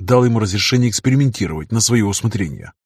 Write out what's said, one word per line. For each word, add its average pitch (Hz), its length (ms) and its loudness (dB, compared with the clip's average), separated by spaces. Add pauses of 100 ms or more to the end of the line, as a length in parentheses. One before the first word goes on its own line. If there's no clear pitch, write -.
Дал 123 240 2
ему 117 140 2
разрешение 107 500 0
экспериментировать 110 840 -2
на 113 80 0
своё 113 260 2
усмотрение. 98 640 -4 (140)